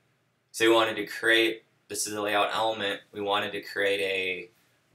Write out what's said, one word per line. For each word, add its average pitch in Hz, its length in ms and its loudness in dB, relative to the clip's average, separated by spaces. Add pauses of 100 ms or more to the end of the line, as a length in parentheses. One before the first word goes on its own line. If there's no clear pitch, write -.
(520)
So 113 160 4
we 113 60 8
wanted 110 220 4
to 101 100 -4
create, 113 580 0 (240)
this 104 180 -6
is 104 60 -8
the 104 80 -4
layout 104 340 0
element, 107 460 -2 (100)
we 104 120 -8
wanted 101 300 0
to 101 100 -8
create 101 380 -2
a, 92 500 -4 (440)